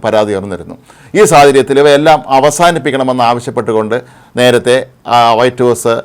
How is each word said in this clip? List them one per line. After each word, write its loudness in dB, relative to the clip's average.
പരാതി -2
ഉയർന്നിരുന്നു. -10
ഈ 6
സാഹചര്യത്തിൽ 4
ഇവയെല്ലാം 2
അവസാനിപ്പിക്കണമെന്ന് -2
ആവശ്യപ്പെട്ടുകൊണ്ട് -4
നേരത്തെ, 0
ആ, 2
വൈറ്റ് -2
ഹൗസ് -2